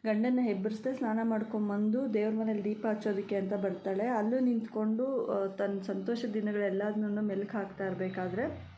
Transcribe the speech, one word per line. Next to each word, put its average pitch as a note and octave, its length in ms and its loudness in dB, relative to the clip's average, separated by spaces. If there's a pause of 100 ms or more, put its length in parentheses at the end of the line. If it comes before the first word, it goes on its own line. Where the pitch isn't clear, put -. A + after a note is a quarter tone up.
ಗಂಡನ್ನ A3+ 360 4
ಹೆಬ್ಬರಿಸ್ದೆ G#3+ 520 0
ಸ್ನಾನ A3 300 0
ಮಾಡ್ಕೊಂಬಂದು G#3+ 880 2
ದೇವ್ರ G#3+ 220 2
ಮನೇಲಿ A3 280 0
ದೀಪ G#3+ 240 0
ಹಚ್ಚೋದಕ್ಕೆ G#3 480 0
ಅಂತ G3 180 0
ಬರ್ತಾಳೆ. G3 540 0
ಅಲ್ಲೂ A#3 320 2
ನಿಂತ್ಕೊಂಡು, A3+ 840 0
ಆ, G3 220 0
ತನ್ನ G3 340 -2
ಸಂತೋಷದ G#3 500 -2
ದಿನಗಳೆಲ್ಲದನ್ನೂ G#3 880 0
ಮೆಲುಕು G3+ 360 -2
ಹಾಕ್ತಾ G3 300 -4
ಇರಬೇಕಾದ್ರೆ F#3 920 -4